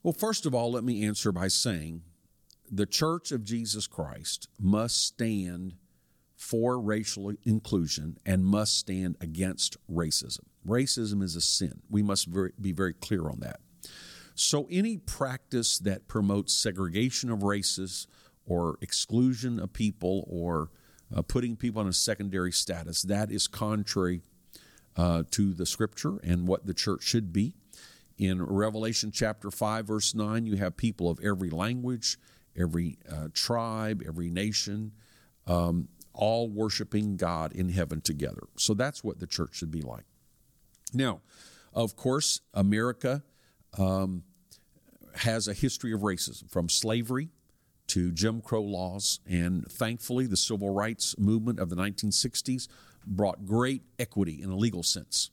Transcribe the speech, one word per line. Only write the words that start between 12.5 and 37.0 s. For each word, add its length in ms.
be 100
very 220
clear 360
on 120
that. 180
So 340
any 260
practice 840
that 260
promotes 480
segregation 720
of 140
races 640
or 360
exclusion 800
of 140
people 560
or, 420
uh, 100
putting 340
people 260
in 60
a 40
secondary 600
status, 500
that 300
is 160
contrary, 760
uh, 380
to 200
the 140
Scripture 520
and 280
what 180
the 100
church 280
should 300
be. 220
In 240
Revelation 680
chapter 400
five, 380
verse 260
nine, 320
you 100
have 220
people 320
of 100
every 300
language, 680
every, 400
uh, 280
tribe, 720
every 240
nation, 600
um, 420
all 340
worshiping 720